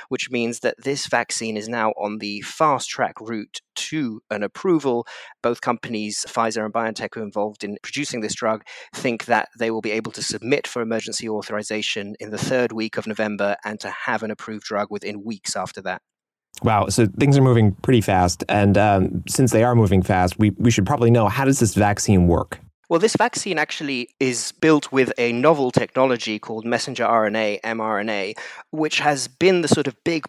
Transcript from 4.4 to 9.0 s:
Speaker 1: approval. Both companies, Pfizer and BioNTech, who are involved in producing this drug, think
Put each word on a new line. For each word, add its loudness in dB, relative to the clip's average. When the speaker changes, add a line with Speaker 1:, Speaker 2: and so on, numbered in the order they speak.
Speaker 1:
approval. 0
Both -2
companies, -4
Pfizer -2
and -8
BioNTech, -4
who -10
are -8
involved -6
in -10
producing -8
this -6
drug, -4
think -4